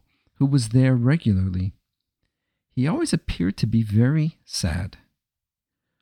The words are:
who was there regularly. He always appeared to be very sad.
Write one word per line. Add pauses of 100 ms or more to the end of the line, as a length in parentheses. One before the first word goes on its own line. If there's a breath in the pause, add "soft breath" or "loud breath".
(360)
who
was
there
regularly. (960)
He
always
appeared
to
be
very
sad. (1040)